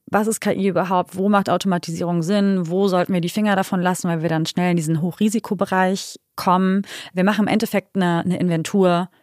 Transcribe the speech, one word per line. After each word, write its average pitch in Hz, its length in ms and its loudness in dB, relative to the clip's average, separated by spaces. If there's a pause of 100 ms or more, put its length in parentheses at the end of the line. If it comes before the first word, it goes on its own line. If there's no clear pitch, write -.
was 208 200 0
ist 226 140 -4
K 208 100 0
I 190 160 0
überhaupt? 180 480 -2
Wo 190 140 0
macht 202 200 2
Automatisierung 175 720 -2
Sinn? 190 460 0
Wo 190 220 0
sollten 180 240 0
wir 180 80 0
die 170 80 -2
Finger 208 260 0
davon 190 260 -2
lassen, 180 280 -2
weil 165 140 -2
wir 165 60 0
dann 160 160 0
schnell 180 260 0
in 175 60 2
diesen 160 240 0
Hochrisikobereich 190 1160 -2 (200)
kommen, 190 440 2 (300)
wir 180 120 2
machen 208 200 2
im - 80 0
Endeffekt 214 440 -2
eine, 175 240 2
eine 180 180 -2
Inventur 175 720 2 (140)